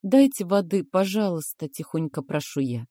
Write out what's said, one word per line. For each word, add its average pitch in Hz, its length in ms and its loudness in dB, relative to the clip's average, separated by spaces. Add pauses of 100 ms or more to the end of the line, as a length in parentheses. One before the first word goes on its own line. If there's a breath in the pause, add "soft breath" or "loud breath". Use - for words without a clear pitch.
«Дайте 262 440 4
воды, 190 380 0
пожалуйста», 185 840 -2
тихонько 160 540 -6
прошу 147 380 -4
я. 120 300 -4